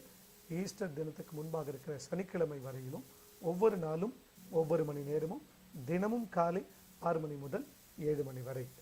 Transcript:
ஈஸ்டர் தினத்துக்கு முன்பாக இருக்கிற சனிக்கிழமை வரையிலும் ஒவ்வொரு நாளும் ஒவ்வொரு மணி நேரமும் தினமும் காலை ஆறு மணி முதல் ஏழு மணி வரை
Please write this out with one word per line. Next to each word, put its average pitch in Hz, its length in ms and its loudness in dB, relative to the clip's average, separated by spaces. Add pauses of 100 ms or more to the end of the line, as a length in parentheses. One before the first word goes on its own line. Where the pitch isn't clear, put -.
(580)
ஈஸ்டர் 185 400 -4
தினத்துக்கு 156 400 -6
முன்பாக 160 340 -4
இருக்கிற 135 260 -6
சனிக்கிழமை 170 680 -2
வரையிலும் 131 380 -8 (380)
ஒவ்வொரு 190 340 6
நாளும் 165 380 0 (360)
ஒவ்வொரு 160 340 6
மணி 143 260 -2
நேரமும் 160 320 0 (460)
தினமும் 208 480 2
காலை 175 260 4 (460)
ஆறு 165 160 4
மணி 147 200 -4
முதல் 196 200 -4 (440)
ஏழு 147 200 2
மணி 127 200 -8
வரை 131 180 -4 (160)